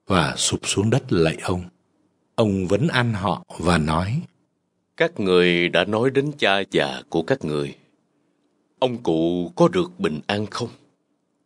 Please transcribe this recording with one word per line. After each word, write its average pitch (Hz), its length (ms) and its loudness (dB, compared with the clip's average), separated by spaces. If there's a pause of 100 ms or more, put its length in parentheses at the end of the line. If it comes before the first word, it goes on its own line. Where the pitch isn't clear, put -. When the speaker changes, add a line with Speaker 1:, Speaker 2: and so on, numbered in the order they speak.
Speaker 1:
và 78 280 2
sụp - 280 -2
xuống 104 260 0
đất 123 200 2
lạy 82 340 2
ông. 90 200 -4 (720)
Ông 98 320 2
vấn 101 200 2
an 123 260 0
họ 92 320 -2 (140)
và 85 180 2
nói: 85 440 0 (760)
Speaker 2:
"Các 165 220 -2
người 90 500 4
đã 85 160 2
nói 110 240 0
đến 139 280 0
cha 98 220 0 (120)
già 69 380 -2
của 82 120 0
các 82 240 -4
người. 73 300 -4 (1040)
Ông 123 240 -2
cụ 85 520 0
có 170 120 4
được 95 320 -2
bình 98 280 -2
an 104 180 -2
không? - 240 -8 (760)